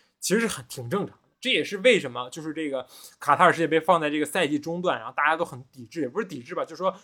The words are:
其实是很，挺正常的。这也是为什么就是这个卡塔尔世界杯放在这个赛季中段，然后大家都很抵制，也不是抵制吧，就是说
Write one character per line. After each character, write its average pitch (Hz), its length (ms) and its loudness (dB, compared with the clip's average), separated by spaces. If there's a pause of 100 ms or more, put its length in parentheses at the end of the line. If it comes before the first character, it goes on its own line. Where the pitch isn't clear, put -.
(200)
其 - 140 0
实 226 80 4
是 226 60 0
很， 131 200 -6
挺 120 220 -12
正 185 180 -2
常 - 80 -16
的。 - 80 -20 (160)
这 254 100 -6
也 254 140 2
是 202 140 -6
为 202 220 6
什 139 120 -6
么 123 180 -8
就 160 120 -12
是 156 120 -8
这 156 160 -4
个 135 160 -6 (340)
卡 147 160 4
塔 175 100 6
尔 160 80 8
世 160 60 -2
界 165 80 2
杯 156 120 4
放 165 220 4
在 147 80 0
这 151 100 -2
个 147 60 0
赛 175 200 0
季 143 140 -2
中 165 220 -6
段， 160 160 0
然 113 100 -10
后 135 80 -12
大 147 100 0
家 160 120 4
都 170 80 -2
很 123 260 -14
抵 123 140 -18
制， 165 160 -8
也 127 80 -2
不 156 100 -6
是 226 60 -4
抵 139 160 -14
制 156 140 -14
吧， 147 100 -4
就 160 100 -16
是 - 20 -18
说 185 160 -2 (100)